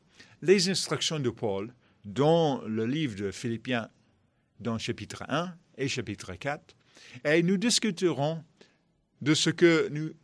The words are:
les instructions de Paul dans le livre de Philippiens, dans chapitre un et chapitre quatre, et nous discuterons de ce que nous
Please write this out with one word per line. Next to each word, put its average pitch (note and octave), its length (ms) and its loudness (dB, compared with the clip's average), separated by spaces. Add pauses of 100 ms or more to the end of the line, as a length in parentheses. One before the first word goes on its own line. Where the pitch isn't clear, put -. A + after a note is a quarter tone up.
(400)
les F3+ 300 6
instructions D#3+ 500 -2
de B2 100 0
Paul G#2 420 -4 (320)
dans C#3+ 580 2
le A2 220 -2
livre C3+ 300 -2
de G2 160 -4
Philippiens, A#2 580 -4 (720)
dans A2+ 180 -4
chapitre - 520 -8
un E3+ 260 -4 (220)
et C3+ 100 -4
chapitre G2 480 -8
quatre, C#3 400 -10 (500)
et D#3+ 200 2
nous F#3+ 140 2
discuterons E3 840 0 (760)
de C#3+ 140 2
ce D#3+ 160 2
que E3 420 4
nous D#3 180 -6 (140)